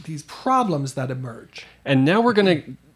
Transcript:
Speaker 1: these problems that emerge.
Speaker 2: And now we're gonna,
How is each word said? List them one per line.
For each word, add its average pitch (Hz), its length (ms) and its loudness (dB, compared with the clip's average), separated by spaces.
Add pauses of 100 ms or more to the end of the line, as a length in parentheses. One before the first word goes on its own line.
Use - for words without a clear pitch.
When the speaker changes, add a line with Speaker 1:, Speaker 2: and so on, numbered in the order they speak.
Speaker 1:
these 156 180 -12
problems 190 720 -2
that 131 160 -6
emerge. 127 560 -12 (180)
Speaker 2:
And 135 200 4
now 185 160 4
we're 233 120 2
gonna, 190 300 2 (340)